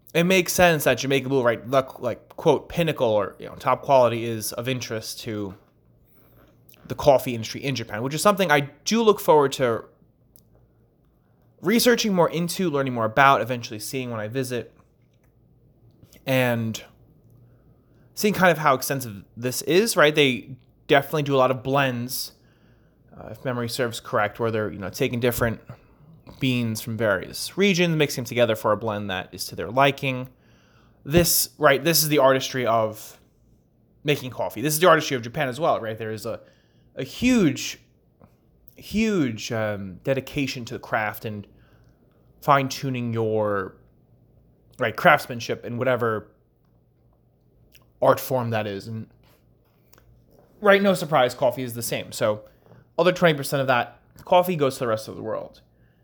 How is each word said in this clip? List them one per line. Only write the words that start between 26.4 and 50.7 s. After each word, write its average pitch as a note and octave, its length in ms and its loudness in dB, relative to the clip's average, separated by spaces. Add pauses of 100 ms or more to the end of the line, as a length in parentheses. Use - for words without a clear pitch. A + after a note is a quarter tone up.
from A2+ 160 -8
various G#2 640 -2
regions, F3 380 2
mixing C#3+ 260 0
them A#2 60 -8
together A#2 260 2
for A2 160 -2
a G#2 60 2
blend G#2 340 -4
that F2+ 220 -6
is F2+ 140 -10
to - 100 -14
their F2+ 120 -6
liking. C3 600 0 (760)
This, E3 540 2
right, C#3 240 6
this D#3 220 2
is D#3 40 -2
the D3 100 2
artistry C3 460 4
of A2 540 0 (840)
making C#3 260 -2
coffee. G#2+ 320 -8
This D3+ 120 0
is D#3 60 0
the F3+ 80 6
artistry D3+ 280 4
of A#2+ 60 -4
Japan B2+ 260 -4
as B2 100 -8
well, C#3+ 220 0
right? A2 180 -6
There A2 140 -6
is A2 120 -10
a, G#2+ 140 -8 (560)
a - 80 -8
huge, G3 800 2 (960)
huge, F#3 760 -2
um, G#2 540 -6
dedication C3+ 640 -4
to A#2+ 80 -12
the - 60 -10
craft G#2+ 440 -4
and G#2+ 220 -10 (920)
fine-tuning C3 720 -2
your, G#2+ 640 -2 (1000)
right, A2+ 160 0
craftsmanship B2+ 720 0
in A#2 140 -8
whatever A#2+ 500 -2 (1700)
art C3 200 4
form B2 300 -4
that A2 160 -2
is. G2+ 200 -8
And, A2 220 -12 (1500)
right, G3+ 200 6